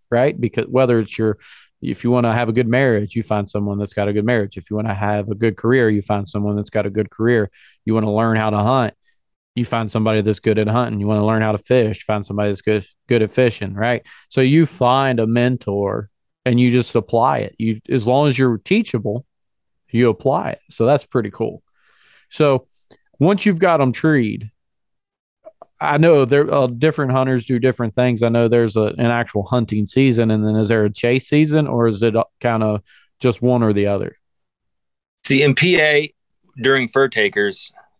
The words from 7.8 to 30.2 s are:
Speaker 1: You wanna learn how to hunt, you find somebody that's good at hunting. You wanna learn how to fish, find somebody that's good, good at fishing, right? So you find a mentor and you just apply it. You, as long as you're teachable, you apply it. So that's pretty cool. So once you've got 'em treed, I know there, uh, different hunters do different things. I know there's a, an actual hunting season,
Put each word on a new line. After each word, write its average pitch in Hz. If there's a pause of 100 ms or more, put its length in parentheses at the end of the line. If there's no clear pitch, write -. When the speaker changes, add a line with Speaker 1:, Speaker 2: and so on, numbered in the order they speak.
Speaker 1:
You 110
wanna 107
learn 113
how 110
to 104
hunt, 123 (640)
you 120
find 113
somebody 110
that's 104
good 110
at 104
hunting. 113
You 101
wanna 104
learn 110
how 110
to 104
fish, 110
find 104
somebody 104
that's 98
good, 107 (220)
good 120
at 104
fishing, 110
right? 113 (260)
So -
you 147
find 127
a 113
mentor 110 (360)
and 123
you 123
just 120
apply 120
it. 104
You, 110
as 113
long 143
as 120
you're 123
teachable, 127 (640)
you 120
apply 131
it. -
So -
that's 139
pretty 104
cool. - (680)
So 139 (520)
once 190
you've 185
got 170
'em 127
treed, 113 (1300)
I 147
know 156
there, 143
uh, 139
different 135
hunters 131
do 127
different 120
things. 123
I 117
know 117
there's 113
a, 107
an 120
actual 117
hunting 107
season, 117